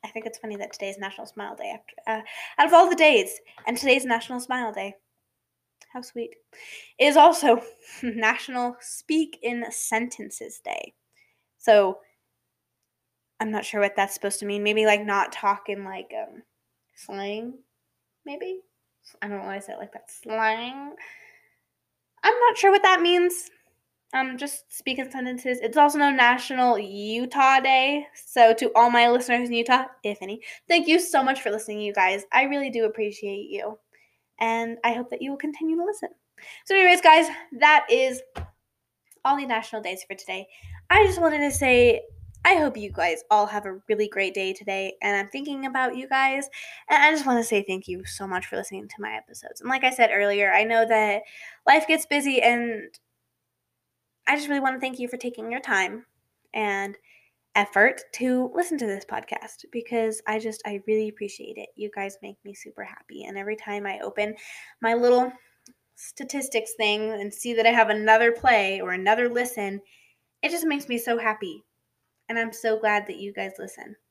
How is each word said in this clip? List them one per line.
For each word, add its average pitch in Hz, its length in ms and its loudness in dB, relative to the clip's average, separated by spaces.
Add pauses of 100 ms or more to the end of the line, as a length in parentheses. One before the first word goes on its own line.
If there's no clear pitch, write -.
I 208 60 -12
think 220 160 -12
it's 226 120 -12
funny 214 200 -12
that 196 160 -12
today 196 160 -10
is 196 80 -14
National 202 300 -14
Smile 202 280 -14
Day - 180 -12
after, - 200 -20 (140)
uh, 220 140 -4 (380)
out 302 80 6
of 320 60 4
all 339 160 10
the 349 60 0
days, 269 440 4 (260)
and 247 120 -4
today's 269 280 2
National 240 340 -4
Smile 247 340 -6
Day. 202 220 -10 (960)
How 254 100 -14
sweet. 233 340 -12 (640)
It 254 60 6
is 294 120 6
also 294 440 8 (220)
<laughs> - 200 -16
National 240 760 -2
Speak - 600 -6
in 240 300 -6
Sentences - 920 -8
Day. - 300 -10 (640)
So 202 420 4 (1400)
I'm 220 120 -4
not 202 140 -6
sure 214 160 -6
what 202 140 0
that's 196 180 -2
supposed 202 260 -6
to 208 60 -10
mean. 202 180 -4
Maybe, 214 220 2
like, 208 200 2
not 202 260 -2
talk 202 380 -4
in, 202 140 -8
like, 190 300 -12
um, - 300 -12 (520)
slang, 208 580 -10 (720)
maybe? 370 360 -10 (600)
I 208 60 -10
don't 202 120 -8
know 196 60 -12
why 196 100 -10
I 202 40 -10
said - 160 -16
it - 40 -16
like 208 140 -16
that. - 180 -20
Slang? 233 840 -4 (1300)
I'm 466 160 4
not 466 180 4
sure 392 140 6
what 392 120 4
that 370 180 6
means. 349 480 2 (640)
Um, 262 240 -4
just - 380 -10
speak 262 240 -6
in 262 120 -8
sentences. 254 500 -6
It's 233 160 -2
also 294 200 6
known 285 180 4
National 247 640 4
Utah 233 800 0
Day. 262 540 2
So 226 420 6
to 247 180 -2
all 240 160 6
my 240 200 6
listeners 247 400 0
in 240 40 -4
Utah, 254 320 2 (180)
if 208 180 -4
any, 202 200 -12 (260)
thank 339 200 2
you 330 120 4
so 311 240 0
much 254 180 -2
for 208 100 -4
listening, 214 300 -8
you 202 120 -6
guys. 196 300 0 (100)
I 262 100 4
really 277 260 -4
do 226 160 -2
appreciate 208 640 -6
you. 208 280 -10 (600)
And 226 440 -4
I 233 100 0
hope 247 160 -8
that - 120 -10
you 269 100 -8
will 277 60 -10
continue 311 400 -6
to 339 80 -4
listen. 415 240 -8 (560)
So 381 100 0
anyways, 359 260 6
guys, 320 260 8 (320)
that 294 300 6
is 262 320 2 (1040)
all 277 120 2
the 285 80 -6
national 226 360 -4
days 185 260 -10
for 196 80 -12
today. 190 320 -12 (420)
I 415 160 8
just 370 140 2
wanted 311 200 2
to 285 120 0
say, 247 520 4 (420)
I 370 100 6
hope 285 220 0
you 208 140 -10
guys 170 380 -2
all 208 160 4
have 208 200 -6
a 190 140 -10 (100)
really 214 180 0
great 196 260 -2
day 190 200 -4
today, 196 480 -8
and 202 160 -2
I'm 202 100 -4
thinking 277 380 -10
about 254 320 -2
you 262 100 -12
guys, 269 400 0 (420)
and 285 140 6
I 302 80 6
just 302 140 0
wanna 240 180 2
say 220 240 0
thank 190 220 -8
you 180 160 -10
so - 200 -12
much 185 200 -6
for - 100 -12
listening 190 320 -10
to - 140 -18
my 214 140 -10
episodes. - 440 -16
And 233 100 -10
like 262 140 -2
I 254 60 4
said 240 240 2
earlier, 202 400 2
I 202 100 4
know 226 240 2
that 214 360 2 (420)
life 311 220 4
gets 311 180 0
busy, 277 360 0
and 240 420 0 (1400)
I 277 100 0
just 294 100 -8
really 285 140 -2
wanna 262 180 -2
thank 254 180 -8
you 247 120 -8
for 247 80 -12
taking 240 340 -10
your 247 80 -6
time 196 460 -4 (480)
and 202 420 -4 (600)
effort 208 460 2 (120)
to 254 420 -2
listen 349 220 -2
to 247 80 -4
this 196 180 -6
podcast, - 720 -12
because 226 520 -4
I 220 140 -4
just, 220 260 -10
I 202 220 -10
really 214 220 0
appreciate 214 480 -14
it. - 180 -18
You 208 180 -10
guys 196 280 -10
make 202 240 -18
me 202 80 -18
super - 300 -18
happy, - 420 -18
and 196 120 -14
every 208 200 -8
time 208 280 -10
I 196 140 -8
open 208 360 -6 (460)
my 226 120 0
little 247 400 2 (600)
statistics 262 800 -8
thing 214 360 -2
and 202 220 -10
see 240 220 -8
that 226 100 2
I 233 60 6
have 226 180 4
another 220 420 2
play 202 480 0
or 185 120 -6
another 208 360 0
listen, 233 540 -6 (640)
it 320 80 -2
just 339 140 -6
makes 285 220 -4
me 240 100 -4
so 233 200 -4
happy. 214 480 -6 (640)
And 226 80 -6
I'm 226 160 -6
so 220 240 -2
glad 208 300 0
that 196 100 -12
you 202 160 -12
guys 190 240 -10
listen. - 380 -16 (160)